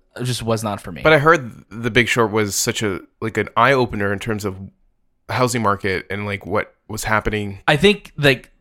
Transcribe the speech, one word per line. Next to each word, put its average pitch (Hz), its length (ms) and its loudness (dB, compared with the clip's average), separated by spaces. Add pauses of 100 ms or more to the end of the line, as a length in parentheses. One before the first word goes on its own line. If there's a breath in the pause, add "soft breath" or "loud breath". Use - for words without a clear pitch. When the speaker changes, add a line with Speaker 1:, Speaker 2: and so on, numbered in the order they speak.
(220)
Speaker 1:
just 123 200 -4
was 113 200 0
not 104 200 -4
for 92 100 -12
me. 80 100 -12
Speaker 2:
But 156 120 6
I 151 40 6
heard 143 520 2
The 117 200 -4
Big 113 180 4
Short 113 220 2
was 101 240 0
such - 280 -2
a, 98 180 -2 (220)
like, 110 160 -6
an 104 180 0
eye 120 160 6
opener 104 400 0
in 98 60 -4
terms 104 260 -6
of 95 140 -6 (720)
housing 120 320 0
market 98 480 0
and, 104 160 -6
like, 101 180 -8
what 95 300 -4 (140)
was 107 160 -8
happening. 104 640 -2
Speaker 1:
I 151 120 2
think, 202 400 2
like, 139 320 2 (100)